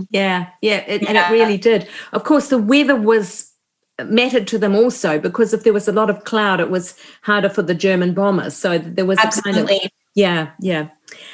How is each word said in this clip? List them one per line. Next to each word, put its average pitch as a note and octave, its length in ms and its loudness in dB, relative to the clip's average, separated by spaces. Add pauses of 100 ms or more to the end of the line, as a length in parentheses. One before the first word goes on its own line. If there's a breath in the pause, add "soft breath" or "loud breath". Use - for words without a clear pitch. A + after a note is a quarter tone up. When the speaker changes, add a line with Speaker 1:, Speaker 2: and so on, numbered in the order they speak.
Speaker 1:
Yeah, F#3 380 -2 (140)
yeah, G#3+ 160 0 (100)
it, G3+ 140 -4
and G3+ 80 -2
it G#3+ 40 0
Speaker 2:
Yeah. G#3+ 180 2
Speaker 1:
really A3+ 260 2
did. G3 300 2 (260 loud breath)
Of G3+ 100 -4
course, D4 240 2
the C4 100 2
weather C4+ 380 2
was G#3+ 560 0 (540)
mattered A#3+ 420 2
to A3+ 100 -2
them G3 180 0
also, G3+ 440 2
because F#3 340 0
if A3 100 -2
there A3 100 4
was G3+ 140 -2
a G#3 40 0
lot G#3 180 2
of - 140 -4
cloud, G#3 360 0
it E3+ 100 -2
was F3+ 260 -6 (260 loud breath)
harder G3+ 280 0
for G3 120 -2
the F3 140 -2
German F3+ 380 0
bombers. F#3+ 420 -2
So F3 220 -2
there E3+ 280 -4
was F#3+ 140 2
a A3 40 4
kind G3+ 340 -2
of - 60 0
Speaker 2:
Absolutely. G3 280 -2 (240)
Speaker 1:
Yeah, F3 440 0
yeah. E3 280 -2 (460 loud breath)